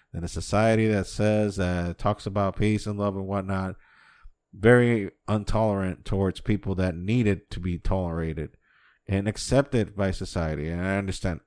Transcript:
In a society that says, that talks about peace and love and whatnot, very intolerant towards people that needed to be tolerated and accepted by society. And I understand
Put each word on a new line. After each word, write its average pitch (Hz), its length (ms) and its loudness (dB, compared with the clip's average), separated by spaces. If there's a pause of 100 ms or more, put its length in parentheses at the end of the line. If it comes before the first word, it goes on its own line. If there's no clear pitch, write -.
(140)
In 85 100 -6
a 87 60 -4
society 110 580 2
that 101 200 0
says, 107 500 0
that 90 400 -2
talks - 280 -2
about 98 320 -2
peace 107 280 0
and 104 120 -6
love 101 180 -2
and 95 120 -6
whatnot, 95 480 -4 (800)
very 117 580 6 (160)
intolerant 101 800 0
towards 98 360 0
people 98 340 0
that 92 200 0
needed 101 560 0
to - 80 -8
be 87 180 -4
tolerated 82 800 -2 (500)
and 101 200 0
accepted 123 680 0
by 98 160 0
society. 80 580 -4
And 87 160 -6
I 98 120 0
understand 95 500 -4